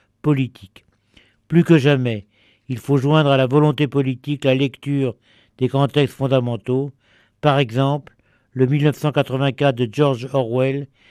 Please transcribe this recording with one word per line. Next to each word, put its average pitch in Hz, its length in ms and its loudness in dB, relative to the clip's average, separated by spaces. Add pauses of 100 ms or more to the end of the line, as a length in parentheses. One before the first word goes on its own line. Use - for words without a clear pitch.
(220)
politique. - 600 -4 (640)
Plus 165 160 4
que 165 140 4
jamais, 123 500 0 (400)
il 127 100 -6
faut 139 200 -2
joindre 143 320 2
à 135 80 4
la 131 100 2
volonté 147 400 2
politique 135 560 -4
la 131 100 2
lecture 135 600 -2 (420)
des 127 100 -2
grands 139 200 0
textes 139 280 -2
fondamentaux, 127 760 -2 (480)
par 139 180 2
exemple 135 600 -2 (340)
le 131 140 0
mille 143 180 0
neuf 147 140 2
cent 151 160 -2
quatre-vingt-quatre 135 640 0
de 123 120 -2
George 135 440 -2
Orwell, 135 540 -2 (240)